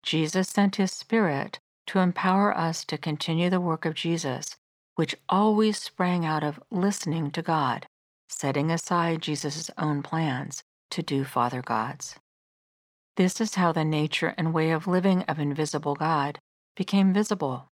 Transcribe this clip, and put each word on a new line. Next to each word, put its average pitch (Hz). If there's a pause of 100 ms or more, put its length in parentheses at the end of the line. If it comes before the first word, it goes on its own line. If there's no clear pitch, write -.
Jesus 160
sent 202
his 190
Spirit 175 (260)
to 190
empower 190
us 165
to 151
continue 165
the 180
work 160
of 160
Jesus, 165 (400)
which 156 (140)
always 214
sprang 180
out 156
of 151 (140)
listening 170
to 165
God, 147 (420)
setting 143
aside 165
Jesus' 151
own 147
plans 143 (260)
to 170
do 139
Father 123
God's. - (1000)
This 185
is 220
how 175
the 156
nature 156
and 165
way 160
of 160
living 180
of 156
invisible 147
God 151 (360)
became 190
visible. 185